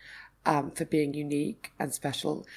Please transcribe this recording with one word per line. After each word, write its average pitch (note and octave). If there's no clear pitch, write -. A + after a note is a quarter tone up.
um, D3
for E3
being D3+
unique D3
and C#3+
special. -